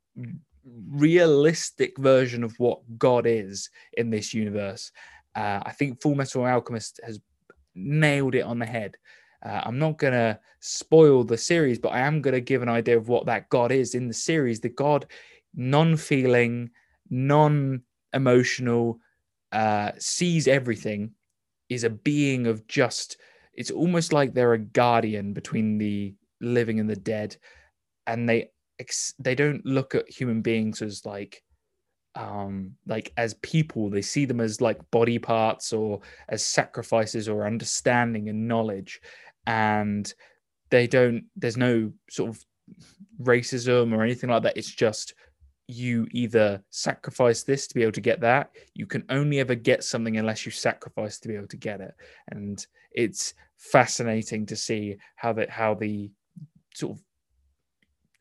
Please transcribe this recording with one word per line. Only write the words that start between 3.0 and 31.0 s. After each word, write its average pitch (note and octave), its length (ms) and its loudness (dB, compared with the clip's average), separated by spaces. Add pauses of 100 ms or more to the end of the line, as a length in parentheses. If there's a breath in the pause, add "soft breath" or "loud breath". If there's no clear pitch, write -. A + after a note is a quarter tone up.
is G2 460 -2 (220 soft breath)
in A#2 180 -2
this G#2+ 200 -4
universe. G#2 600 -6 (440 loud breath)
Uh, G#2 300 -4
I - 60 -10
think C#3 280 -4
Full D3 140 2
Metal C3+ 320 -2
Alchemist B2 580 -2
has A2 160 -12 (540)
nailed C#3+ 600 2
it A#2+ 60 2
on A#2+ 180 -4
the A#2 80 -4
head. A2 280 -8 (480 soft breath)
Uh, G#2+ 200 -8
I'm A#2+ 160 -4
not D#3 180 0
gonna A#2+ 420 2 (200 soft breath)
spoil D3+ 640 6
the A2+ 120 -2
series, C#3 440 2
but - 140 -2
I B2 80 0
am D3 200 0
gonna B2+ 200 0
give B2+ 200 0
an A#2+ 80 -2
idea A#2 280 4
of A2 100 -2
what A#2+ 180 2
that A2+ 240 -2
God B2 220 2
is B2+ 240 0
in B2+ 120 -4
the A2+ 60 -6
series. B2+ 460 0
The A#2+ 100 -6
God, C#3+ 380 0 (480 loud breath)
non-feeling, B2+ 1120 2 (400)
non-emotional, B2+ 1900 2 (540 soft breath)
uh, G#2+ 440 0
sees E3+ 480 0
everything, A2+ 640 0 (600)
is A#2+ 160 -2
a A2 40 2
being C3+ 580 0
of A2 200 -2
just, - 480 -2 (380 soft breath)
it's - 180 -8
almost E3+ 400 0
like C#3+ 220 2
they're B2 180 4
a A2+ 60 4
guardian A2 760 2
between G#2+ 460 -2
the G2+ 360 -4 (280)
living A#2 400 0
and G#2+ 80 -2
the G#2 80 -4
dead. G#2+ 400 -6 (680 soft breath)
And A#2 200 -2
they A#2 220 2 (300)
ex-, - 400 -8
they C3 160 -2
don't C#3+ 300 0
look C3+ 300 -2
at - 140 -2
human A#2 320 -4
beings A2 400 -2
as, G#2 240 -10